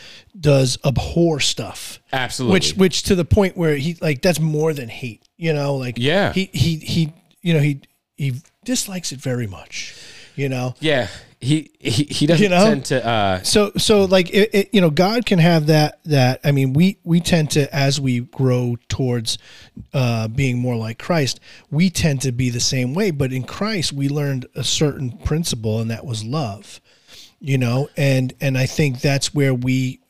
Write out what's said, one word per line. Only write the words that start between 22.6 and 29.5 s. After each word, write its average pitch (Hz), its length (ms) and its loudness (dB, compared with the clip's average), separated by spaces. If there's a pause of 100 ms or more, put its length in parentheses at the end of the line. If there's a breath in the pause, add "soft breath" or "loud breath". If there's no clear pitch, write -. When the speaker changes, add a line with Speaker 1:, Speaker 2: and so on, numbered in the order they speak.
Speaker 1:
way. 196 180 0
But 139 200 -2
in 131 120 -4
Christ, 196 500 -4
we 139 160 -2
learned 143 440 -4
a 123 120 -4
certain 139 540 -2
principle, 113 600 -2
and 113 120 -2
that 110 140 -8
was 110 200 -6
love, 113 560 -8 (580 loud breath)
you 139 180 0
know? 127 380 0
And, 131 460 0
and 135 160 0
I 131 80 2
think 135 340 0
that's 139 340 -2
where 139 200 2